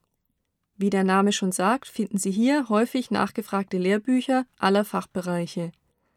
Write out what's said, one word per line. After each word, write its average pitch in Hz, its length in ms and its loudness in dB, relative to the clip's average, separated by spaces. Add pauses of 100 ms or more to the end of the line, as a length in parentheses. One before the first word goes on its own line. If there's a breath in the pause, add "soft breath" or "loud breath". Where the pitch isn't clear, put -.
(760)
Wie 196 120 0
der 196 140 2
Name 196 300 4
schon 190 180 -2
sagt, 208 360 0
finden - 300 -4
Sie 196 140 -2
hier 247 380 2
häufig 233 420 0
nachgefragte 196 680 -2
Lehrbücher 247 680 0 (120)
aller 202 280 2
Fachbereiche. 175 880 -6 (440)